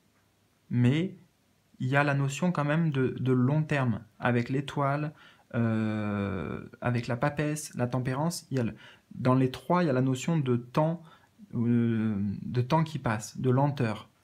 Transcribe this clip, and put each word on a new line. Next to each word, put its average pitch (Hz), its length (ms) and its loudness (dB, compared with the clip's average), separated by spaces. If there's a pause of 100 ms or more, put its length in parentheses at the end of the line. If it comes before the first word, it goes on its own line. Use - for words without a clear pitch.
(720)
Mais 135 460 0 (640)
il 127 80 -4
y 135 80 2
a 143 80 4
la 147 100 2
notion 139 380 0
quand 151 120 0
même 156 260 0
de, 127 280 0
de 123 140 0
long 127 300 4
terme, 131 380 0 (180)
avec 120 300 0
l'étoile, 139 640 -2 (420)
euh, 107 1120 -2 (120)
avec 120 260 -2
la 123 100 -2
papesse, 151 580 -2
la 123 120 -2
tempérance. 131 640 -2
Il 135 60 -2
y 127 40 2
a 120 40 2
le, 110 100 -4 (400)
dans 127 200 4
les 131 160 4
trois, 175 320 0
il 175 40 4
y 151 40 2
a - 20 2
la 127 100 2
notion 131 360 0
de 131 180 2
temps, 156 460 0 (520)
euh, 117 600 2 (260)
de 123 180 -4
temps 160 240 2
qui 156 140 -8
passe, 110 400 -4
de 127 120 0
lenteur, 131 580 0 (160)